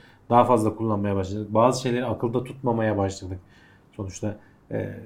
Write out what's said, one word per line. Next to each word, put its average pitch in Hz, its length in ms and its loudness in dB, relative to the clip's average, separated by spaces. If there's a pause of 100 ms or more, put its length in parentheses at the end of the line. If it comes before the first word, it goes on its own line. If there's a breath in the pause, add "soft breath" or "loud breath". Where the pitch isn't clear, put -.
(300 loud breath)
daha 120 140 8
fazla 110 320 2
kullanmaya 101 400 0
başladık. 98 340 -4
Bazı 123 320 4
şeyleri 123 220 -2
akılda 120 400 -2
tutmamaya 110 540 -2
başladık. 95 400 -4 (580 soft breath)
Sonuçta, 104 400 -6 (340 soft breath)
e, 104 180 -6 (180)